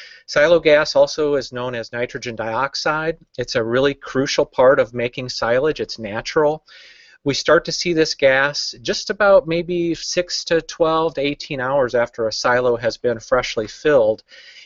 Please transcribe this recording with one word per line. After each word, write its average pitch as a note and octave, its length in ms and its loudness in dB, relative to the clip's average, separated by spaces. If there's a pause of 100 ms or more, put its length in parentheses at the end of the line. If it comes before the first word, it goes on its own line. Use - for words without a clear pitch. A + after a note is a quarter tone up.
(260)
Silo D#3 340 4
gas D3+ 360 4
also C#3+ 380 2
is C3 180 -4
known B2 220 -6
as A#2 180 -8
nitrogen A#2+ 440 -8
dioxide. C#3+ 800 -4 (180)
It's - 200 -4
a A2+ 80 0
really C3 280 2
crucial - 540 -2
part C3 320 4
of A#2+ 160 0
making B2 340 -6
silage. B2+ 520 -2
It's - 180 -8
natural. A#2 680 -2 (600)
We C#3 100 -2
start E3 320 2
to E3 60 -6
see - 200 -4
this D#3 220 0
gas C#3 640 0
just D3+ 300 -6
about G3 360 4
maybe E3+ 480 -2
six - 500 -6
to D#3+ 180 0
twelve D#3+ 520 0
to C#3 60 -6
eighteen C#3+ 400 -4
hours B2+ 340 0
after A#2 320 0
a G#2+ 60 -2
silo B2 440 2
has A2+ 200 -2
been A#2 240 -2
freshly B2 460 -2
filled. A2+ 560 2 (440)